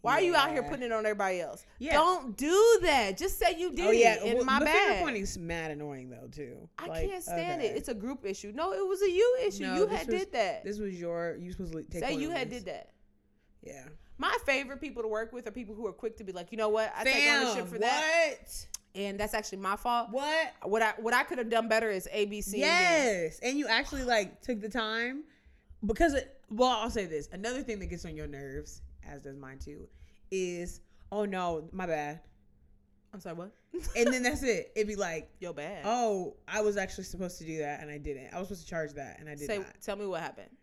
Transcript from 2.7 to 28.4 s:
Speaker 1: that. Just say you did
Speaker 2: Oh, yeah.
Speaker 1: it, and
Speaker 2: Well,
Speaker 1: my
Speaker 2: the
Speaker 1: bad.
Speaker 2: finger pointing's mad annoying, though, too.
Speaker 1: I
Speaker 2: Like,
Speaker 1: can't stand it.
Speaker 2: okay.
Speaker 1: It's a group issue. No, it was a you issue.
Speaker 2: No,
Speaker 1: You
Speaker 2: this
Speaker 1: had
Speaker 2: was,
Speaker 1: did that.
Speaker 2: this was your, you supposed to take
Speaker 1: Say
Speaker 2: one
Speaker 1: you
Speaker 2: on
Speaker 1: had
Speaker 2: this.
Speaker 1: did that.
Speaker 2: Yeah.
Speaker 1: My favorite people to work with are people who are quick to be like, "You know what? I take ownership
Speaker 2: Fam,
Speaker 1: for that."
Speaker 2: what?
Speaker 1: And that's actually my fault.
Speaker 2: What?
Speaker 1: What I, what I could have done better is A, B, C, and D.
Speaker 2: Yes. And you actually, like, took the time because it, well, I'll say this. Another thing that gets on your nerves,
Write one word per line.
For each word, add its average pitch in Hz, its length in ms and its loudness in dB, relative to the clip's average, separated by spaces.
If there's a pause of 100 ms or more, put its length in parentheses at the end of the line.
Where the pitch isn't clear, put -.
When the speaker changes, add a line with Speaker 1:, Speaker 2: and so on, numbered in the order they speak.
Speaker 1:
that. 247 380 4
Just 381 180 -2
say 349 200 4
you 349 140 -2
did 339 160 -2
Speaker 2:
Oh, 220 40 8
yeah. 226 240 8
Speaker 1:
it, - 80 -4
and 208 140 2
Speaker 2:
Well, 254 80 2
Speaker 1:
my 269 140 4
Speaker 2:
the 294 60 4
Speaker 1:
bad. 359 220 6
Speaker 2:
finger 381 160 4
pointing's 202 340 -2
mad 165 340 -4
annoying, 139 380 -8
though, 120 220 -14
too. 143 360 -12 (120)
Speaker 1:
I 330 80 -10
Speaker 2:
Like, 330 220 -2
Speaker 1:
can't 370 140 -6
stand 339 380 -2
it. 233 60 0
Speaker 2:
okay. - 100 -2
Speaker 1:
It's - 120 -6
a 247 40 -4
group 220 320 -8
issue. 196 280 -6
No, 330 200 -2
it 392 140 -2
was 381 160 0
a 392 60 4
you 466 360 4
issue. 392 180 -2
Speaker 2:
No, 370 120 -2
Speaker 1:
You 381 100 6
Speaker 2:
this 392 140 -2
Speaker 1:
had 294 80 -4
Speaker 2:
was, 359 120 2
Speaker 1:
did 381 140 -4
that. 190 300 0
Speaker 2:
this 208 160 -6
was 196 200 -6
your, 170 360 -4
you 175 160 -10
supposed 175 220 -8
to 160 100 -6
take 175 200 -8
Speaker 1:
Say 277 100 -2
Speaker 2:
one 269 80 -2
Speaker 1:
you 311 100 -2
Speaker 2:
on 349 40 -4
Speaker 1:
had 254 140 -2
Speaker 2:
this. 240 140 -10
Speaker 1:
did 175 100 -8
that. - 200 -14 (680)
Speaker 2:
Yeah. 135 220 -16 (340)
Speaker 1:
My 269 180 0 (100)
favorite 269 360 -2
people 240 220 -8
to 220 40 -2
work 220 260 -2
with 247 140 -10
are 208 40 -8
people 214 240 -10
who 220 100 -8
are 185 80 -4
quick 220 240 -8
to 226 60 -16
be 190 80 -10
like, 175 200 -10
"You 226 60 -8
know 214 120 2
what? 220 260 2
I 214 80 -4
take 277 280 6
ownership 254 260 4
Speaker 2:
Fam, 180 100 -4
Speaker 1:
for 226 120 -8
that." 302 600 4
Speaker 2:
what? - 280 -12 (280)
Speaker 1:
And 202 240 -4
that's 208 160 -2
actually 208 240 -4
my 196 160 0
fault. 233 360 0
Speaker 2:
What? 294 420 0 (100)
Speaker 1:
What 208 180 2
I, 214 160 4
what 226 160 0
I 269 100 6
could 330 140 -4
have 233 120 -2
done 226 180 2
better 220 220 4
is 185 220 -2
A, 208 140 2
B, 208 160 -6
C, 202 220 -2
and - 0 -
D. 294 40 4
Speaker 2:
Yes. 294 760 4
And 269 160 0
you 285 100 0
actually, 262 360 0
like, 226 380 2
took 226 200 -4
the 208 80 -6
time 233 540 -2 (600)
because 277 280 4
it, - 260 -4 (120)
well, 247 180 4
I'll 226 200 0
say 208 160 -2
this. 156 260 -6
Another 233 320 -6
thing 214 160 -6
that 180 80 -8
gets 175 180 -8
on 160 100 -10
your 151 120 -10
nerves, 139 540 -12 (220)